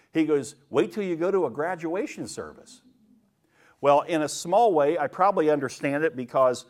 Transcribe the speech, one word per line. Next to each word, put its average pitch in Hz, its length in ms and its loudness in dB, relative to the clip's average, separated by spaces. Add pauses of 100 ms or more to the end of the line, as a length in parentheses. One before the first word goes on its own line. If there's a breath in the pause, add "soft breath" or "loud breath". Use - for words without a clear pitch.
(140)
he 160 120 2
goes, 143 300 0 (140)
"wait 170 220 0
till 208 120 -6
you 180 120 -4
go 170 160 -2
to 190 140 0
a 127 40 -4
graduation 165 800 -6
service." - 560 -16 (960 soft breath)
Well, 143 200 6
in 160 200 -2
a 143 80 -2
small 202 440 0
way, 151 240 2
I 147 100 -2
probably 185 420 2
understand 143 540 -2
it 147 120 -2
because 127 540 0